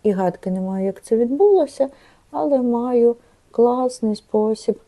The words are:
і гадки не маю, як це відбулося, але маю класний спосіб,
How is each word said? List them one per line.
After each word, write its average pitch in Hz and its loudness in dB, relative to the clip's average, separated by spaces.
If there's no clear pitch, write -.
і 214 0
гадки 185 -4
не 185 -4
маю, 190 -4
як 190 -8
це - -2
відбулося, 277 2
але 294 -2
маю 240 0
класний 240 0
спосіб, 214 -4